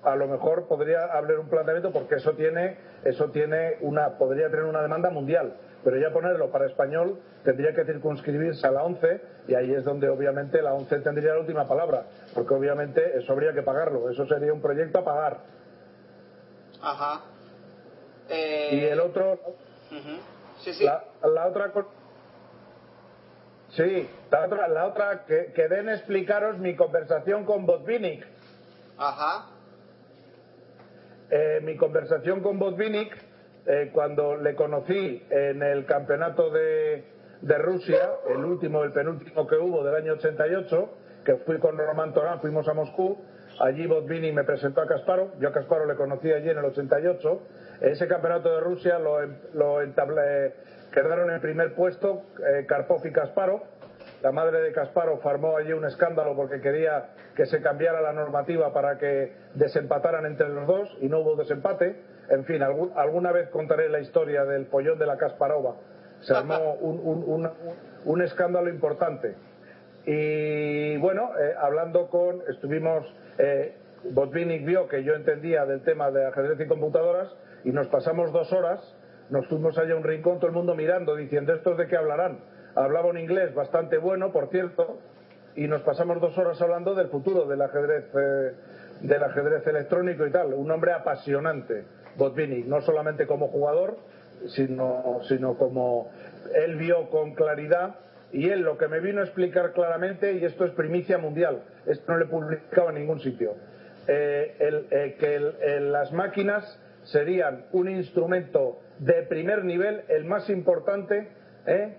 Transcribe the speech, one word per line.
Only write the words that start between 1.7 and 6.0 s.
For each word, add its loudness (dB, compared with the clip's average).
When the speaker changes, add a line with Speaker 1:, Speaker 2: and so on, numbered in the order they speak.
Speaker 1:
porque 0
eso 0
tiene, -2
eso 2
tiene 0
una, 0
podría 2
tener -2
una -2
demanda 0
mundial, -2
pero 2
ya 0